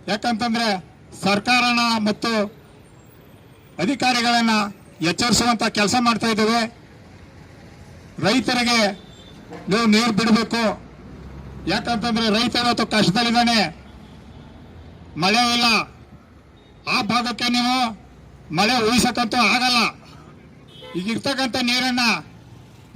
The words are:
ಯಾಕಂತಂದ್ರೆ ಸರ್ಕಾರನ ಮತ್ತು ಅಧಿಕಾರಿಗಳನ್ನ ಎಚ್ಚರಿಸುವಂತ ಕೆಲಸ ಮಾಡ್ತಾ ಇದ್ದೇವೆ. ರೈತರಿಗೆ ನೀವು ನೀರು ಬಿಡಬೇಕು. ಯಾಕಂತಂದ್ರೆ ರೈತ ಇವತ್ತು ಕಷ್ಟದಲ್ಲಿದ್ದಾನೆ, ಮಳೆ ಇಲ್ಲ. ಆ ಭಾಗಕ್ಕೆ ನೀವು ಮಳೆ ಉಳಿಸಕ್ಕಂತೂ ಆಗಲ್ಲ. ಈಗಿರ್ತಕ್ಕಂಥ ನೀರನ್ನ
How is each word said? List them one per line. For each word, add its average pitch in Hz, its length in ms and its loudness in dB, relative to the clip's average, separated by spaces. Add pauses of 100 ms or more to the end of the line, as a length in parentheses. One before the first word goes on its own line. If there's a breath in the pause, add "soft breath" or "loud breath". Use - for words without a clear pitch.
ಯಾಕಂತಂದ್ರೆ 226 760 -2 (380)
ಸರ್ಕಾರನ 240 580 2 (260)
ಮತ್ತು 214 400 0 (1300)
ಅಧಿಕಾರಿಗಳನ್ನ 240 720 2 (580)
ಎಚ್ಚರಿಸುವಂತ 226 540 0
ಕೆಲಸ 208 380 0
ಮಾಡ್ತಾ 233 260 0
ಇದ್ದೇವೆ. 220 340 2 (1600)
ರೈತರಿಗೆ 233 600 2 (840)
ನೀವು 226 180 2
ನೀರು 220 260 4
ಬಿಡಬೇಕು. 220 680 0 (840)
ಯಾಕಂತಂದ್ರೆ 226 640 -2
ರೈತ 226 260 0
ಇವತ್ತು 240 300 0
ಕಷ್ಟದಲ್ಲಿದ್ದಾನೆ, 226 920 2 (1400)
ಮಳೆ 233 340 2
ಇಲ್ಲ. 240 100 0 (1200)
ಆ 214 140 0
ಭಾಗಕ್ಕೆ 233 460 -2
ನೀವು 247 600 0 (480)
ಮಳೆ 220 320 2
ಉಳಿಸಕ್ಕಂತೂ 240 480 0
ಆಗಲ್ಲ. 240 540 2 (1080)
ಈಗಿರ್ತಕ್ಕಂಥ 226 600 -4
ನೀರನ್ನ 247 440 -2 (960)